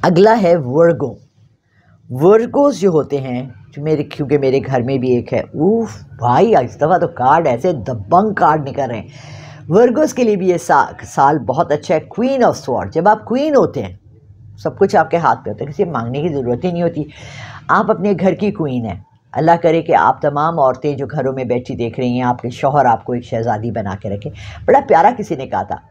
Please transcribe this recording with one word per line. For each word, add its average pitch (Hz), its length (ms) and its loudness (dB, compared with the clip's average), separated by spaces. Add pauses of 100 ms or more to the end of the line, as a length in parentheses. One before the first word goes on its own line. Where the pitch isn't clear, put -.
अगला 185 300 6
है 185 220 4
वर्गो। 143 600 0 (920)
वर्गोज 226 640 4
जो 180 160 2
होते 143 260 0
हैं, 127 560 -8
जो 143 100 -10
मेरे, 151 200 0
क्योंकि 147 340 -2
मेरे 135 220 2
घर 131 240 -2
में 131 160 -2
भी 123 180 0
एक 120 160 -4
है, 110 100 0
उफ 208 600 -2 (180)
भाई, 156 340 4
इस 127 280 0
दफ़ा 170 140 2
तो 165 100 0
कार्ड 151 400 2
ऐसे 131 260 0
दबंग 160 600 0
कार्ड 156 280 2
निकल 135 200 -6
रहे 120 160 -6
हैं। - 80 -14 (600)
वर्गोज 247 460 2
के 262 100 -2
लिए 214 120 2
भी 185 120 -2
ये 175 100 2
सा-, - 460 0
साल 143 360 2
बहुत 139 320 -2
अच्छा 151 240 -2
है। 156 140 -4 (100)
Queen 262 220 0
of 165 140 2
Swords, 98 340 -6
जब 170 180 0
आप 214 200 0
क्वीन 277 280 -2
होते 165 240 2
हैं, 92 200 -10 (580)
सब - 200 -8
कुछ 202 180 2
आपके 160 220 2
हाथ 135 180 2
में - 120 -12
होता 104 160 -8
है, 147 40 -8
किसी 202 160 -4
से 175 80 -4
मांगने 127 300 -4
की 175 80 -2
ज़रूरत 123 340 -4
ही 180 80 -2
नहीं 170 120 -4
होती। 165 260 -4 (600)
आप 208 200 2
अपने 190 260 0
घर 185 180 2
की 208 180 -2
क्वीन 127 340 -4
हैं। - 260 -10 (220)
अल्लाह 160 220 4
करे 165 260 2
कि 160 120 -2
आप 104 300 2
तमाम 151 360 0
औरतें 135 380 0
जो 139 100 -6
घरों 135 260 -4
में 127 140 -6
बैठी 123 280 -4
देख 120 240 -4
रही 123 180 -2
हैं, 127 80 -2
आपके 120 240 -2
शौहर 135 360 0
आपको 120 300 0
एक 123 80 -6
शहजादी 113 480 -4
बना 101 240 -6
के 101 200 -8
रखें। 147 160 -10 (340)
बड़ा - 140 6
प्यारा 196 320 4
किसी 208 240 -6
ने 131 100 -10
कहा 95 180 -6
था - 280 -8